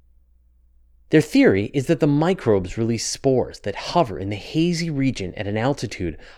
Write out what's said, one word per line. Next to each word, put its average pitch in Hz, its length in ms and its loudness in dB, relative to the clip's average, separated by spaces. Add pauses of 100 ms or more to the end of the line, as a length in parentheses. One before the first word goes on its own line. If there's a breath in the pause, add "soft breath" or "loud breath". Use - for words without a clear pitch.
(1080)
Their 156 140 6
theory 135 500 4
is 139 140 -2
that 165 140 0
the 160 60 2
microbes 143 680 2
release 113 300 -2
spores - 540 0
that 104 160 -6
hover 117 420 -2
in 98 100 -6
the 104 80 -4
hazy 165 540 -2
region 131 460 -2
at 101 100 -6
an 104 100 -2
altitude 110 600 -4 (200 loud breath)